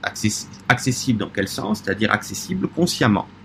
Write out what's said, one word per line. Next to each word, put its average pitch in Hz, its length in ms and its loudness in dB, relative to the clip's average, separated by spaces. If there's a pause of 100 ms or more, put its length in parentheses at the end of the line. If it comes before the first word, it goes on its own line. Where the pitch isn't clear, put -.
Accessi-, - 440 -2 (200)
accessible 123 520 2
dans 98 140 -2
quel 95 140 0
sens ? - 360 -4
C'est-à-dire 101 280 0
accessible 101 560 -4
consciemment. 123 600 2 (180)